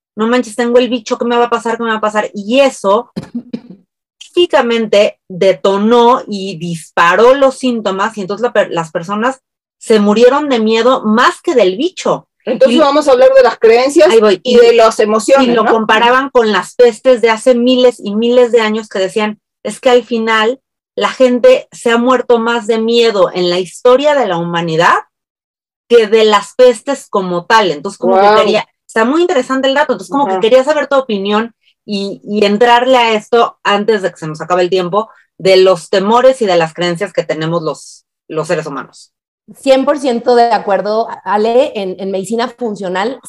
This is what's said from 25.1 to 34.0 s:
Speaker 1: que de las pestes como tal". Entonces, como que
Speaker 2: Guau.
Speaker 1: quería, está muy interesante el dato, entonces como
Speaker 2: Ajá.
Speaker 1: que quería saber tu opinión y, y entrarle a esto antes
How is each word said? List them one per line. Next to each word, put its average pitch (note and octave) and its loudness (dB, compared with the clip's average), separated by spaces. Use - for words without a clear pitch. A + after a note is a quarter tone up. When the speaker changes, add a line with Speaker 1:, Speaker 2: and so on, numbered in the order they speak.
Speaker 1:
que A#3 4
de A3 2
las G#3 0
pestes B3+ 0
como F3+ -4
tal". A3 2
Entonces, D#3+ -10
como F#3+ -2
que F#3+ 2
Speaker 2:
Guau. G#3 4
Speaker 1:
quería, G#3 0
está A3+ -2
muy D4 0
interesante C4 -2
el C4+ 0
dato, C#4+ 0
entonces F3+ -14
como C#4 -2
Speaker 2:
Ajá. F#3+ -2
Speaker 1:
que F#3+ 0
quería B3+ 4
saber D4 -2
tu C#4 -2
opinión G#3+ -2
y, G3 -10
y G#3 -2
entrarle A#3+ 2
a A#3 0
esto A#3 -2
antes G3+ -2